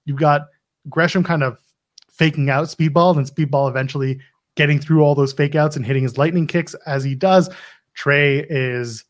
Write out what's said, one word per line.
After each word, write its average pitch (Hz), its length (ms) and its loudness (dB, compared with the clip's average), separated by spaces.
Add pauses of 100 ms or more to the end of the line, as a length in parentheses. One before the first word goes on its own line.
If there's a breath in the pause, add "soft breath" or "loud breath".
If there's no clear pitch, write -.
you've 139 140 -6
got 147 280 2 (420)
Gresham 170 340 0
kind 170 180 -2
of 127 160 -2 (540)
faking 151 380 0
out 139 180 0
Speedball, 165 500 2
and 135 80 0
Speedball 139 440 -2
eventually 131 500 -6 (360 loud breath)
getting 147 240 2
through 151 240 2
all 143 120 4
those 135 180 0
fake 147 220 -2
outs 151 200 0
and 131 100 -6
hitting 131 180 -2
his 127 140 -4
lightning 165 300 0
kicks 170 260 -4 (120)
as 139 180 -4
he 135 120 -4
does. 185 340 4 (440 loud breath)
Trey 143 460 2 (100)
is 123 600 -4